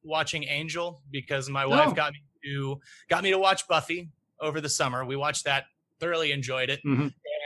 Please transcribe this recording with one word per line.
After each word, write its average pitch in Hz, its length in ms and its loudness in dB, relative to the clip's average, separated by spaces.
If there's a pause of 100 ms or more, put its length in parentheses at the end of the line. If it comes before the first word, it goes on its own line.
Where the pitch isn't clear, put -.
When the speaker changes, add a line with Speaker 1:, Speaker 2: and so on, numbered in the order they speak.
Speaker 1:
watching 156 420 -2
Angel 160 560 -4 (100)
because 135 380 -4
my 135 160 0
wife 277 240 6
Speaker 2:
Oh. 185 40 0
Speaker 1:
got 151 200 0
me - 60 -18 (260)
to, 139 340 -4 (300)
got 170 140 2
me 190 80 2
to 190 80 4
watch 190 280 4
Buffy 170 420 0 (300)
over 151 220 -2
the 147 80 -4
summer. 131 360 0
We 131 100 -4
watched 143 300 -2
that, 139 200 2 (340)
thoroughly 165 320 0
enjoyed 131 380 -2
it. 139 160 -2
Speaker 2:
Mm-hmm. 139 220 2 (380)